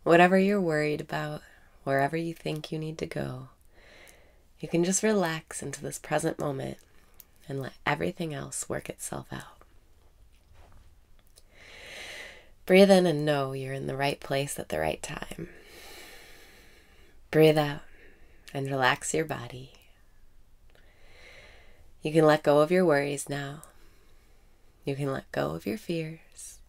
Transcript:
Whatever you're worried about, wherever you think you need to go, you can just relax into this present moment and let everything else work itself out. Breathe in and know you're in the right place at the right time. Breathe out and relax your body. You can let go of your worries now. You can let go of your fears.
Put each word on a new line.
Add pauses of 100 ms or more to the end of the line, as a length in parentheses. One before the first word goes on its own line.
Whatever
you're
worried
about, (400)
wherever
you
think
you
need
to
go, (1080)
you
can
just
relax
into
this
present
moment (680)
and
let (120)
everything
else
work
itself
out. (3000)
Breathe
in
and
know
you're
in
the
right
place
at
the
right
time. (1800)
Breathe
out (720)
and
relax
your
body. (2250)
You
can
let
go
of
your
worries
now. (1200)
You
can
let
go
of
your
fears.